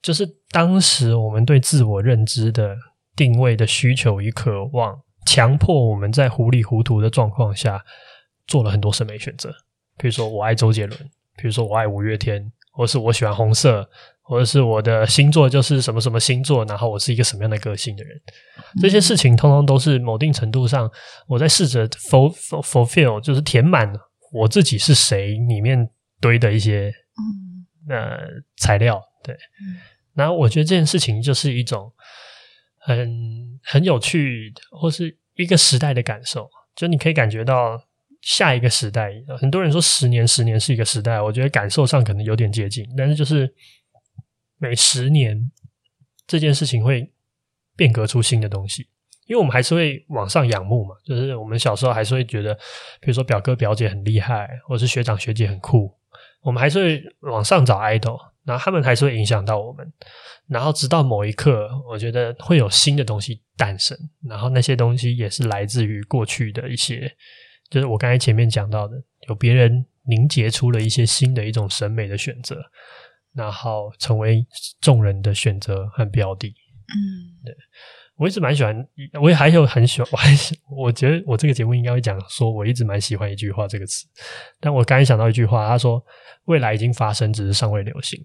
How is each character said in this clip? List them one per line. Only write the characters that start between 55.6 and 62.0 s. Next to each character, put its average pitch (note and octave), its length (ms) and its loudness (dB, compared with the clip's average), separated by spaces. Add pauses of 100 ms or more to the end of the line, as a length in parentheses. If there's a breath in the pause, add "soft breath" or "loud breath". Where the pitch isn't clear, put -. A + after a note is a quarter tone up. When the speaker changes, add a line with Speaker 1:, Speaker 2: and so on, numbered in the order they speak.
Speaker 1:
我 C#3 100 -6
们 B2 100 -2
还 C#3 80 2
是 D#3+ 100 0
会 D#3+ 240 0 (280)
往 A2 120 -2
上 D#3 220 4
找 A2 140 2
idol， A2 400 -2 (240)
然 B2 120 -6
后 B2+ 80 -8
他 - 60 -2
们 F3 140 0
还 B2+ 120 4
是 B2+ 100 2
会 B2+ 120 -2
影 A2 80 0
响 G#2 180 0
到 G#2 160 -2
我 A#2 140 -10
们， D3+ 180 -18 (560 loud breath)
然 B2+ 160 -4
后 D3+ 80 0
直 C#3+ 160 -4
到 D#3+ 140 2
某 A2 240 0
一 G#2+ 60 -4
刻， G#2+ 380 0 (200)
我 A2 80 -8
觉 A2+ 140 -4